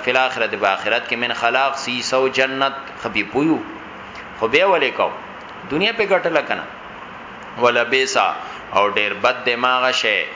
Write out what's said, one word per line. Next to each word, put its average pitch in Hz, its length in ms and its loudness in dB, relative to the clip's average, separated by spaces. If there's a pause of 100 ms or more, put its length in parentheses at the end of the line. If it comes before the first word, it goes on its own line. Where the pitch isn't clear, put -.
فی 127 60 2
الاخرت 123 440 0
با 101 180 2
اخرت 104 360 0
کې 123 60 -4
من 120 180 -2
خلاق 131 460 2
سی 123 240 -4
سو 131 260 2
جنت 131 440 2 (300)
خبي 107 200 -2
پویو. 135 360 2 (800)
خو 113 100 2
بیا 156 180 6
ولې 151 300 2
کو؟ 90 140 2 (600)
دنیا 190 220 0
په 220 140 0
ګټه 180 200 2
لکنه. 135 380 0 (920)
ولا 120 240 4
بیسا 120 440 2 (460)
او 101 180 4
ډیر 104 220 0 (100)
بد 123 220 2
دماغ 127 460 2
شه 104 340 2 (120)